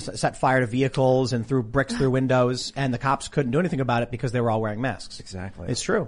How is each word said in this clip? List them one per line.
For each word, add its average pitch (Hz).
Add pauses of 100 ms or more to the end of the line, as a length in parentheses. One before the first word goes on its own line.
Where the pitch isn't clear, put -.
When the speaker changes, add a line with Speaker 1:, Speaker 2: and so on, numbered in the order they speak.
Speaker 1:
s-, -
set -
fire 131
to 127
vehicles 131
and 117
threw 127
bricks 135
through 135
windows, 127
and 135
the 117
cops 135
couldn't 135
do 139
anything 165
about 120
it 117
because 123
they 120
were 117
all 110
wearing 107
masks. -
Speaker 2:
Exactly. 92
Speaker 1:
It's -
true. -